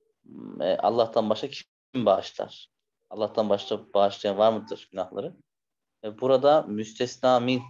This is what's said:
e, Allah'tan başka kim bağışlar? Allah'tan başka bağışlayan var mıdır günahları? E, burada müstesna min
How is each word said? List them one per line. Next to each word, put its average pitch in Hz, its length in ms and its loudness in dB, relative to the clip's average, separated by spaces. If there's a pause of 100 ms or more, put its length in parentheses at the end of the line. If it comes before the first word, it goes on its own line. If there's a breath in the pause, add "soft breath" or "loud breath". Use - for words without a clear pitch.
(600)
e, 90 160 0
Allah'tan 113 540 0
başka 135 180 -4
kim - 580 -8
bağışlar? - 640 -2 (420)
Allah'tan 104 380 -2
başka 101 460 -2
bağışlayan 101 440 0
var 110 140 6
mıdır - 400 -8
günahları? 98 440 -8 (680)
E, 107 160 -10
burada 135 420 4
müstesna 120 800 -2
min 123 300 0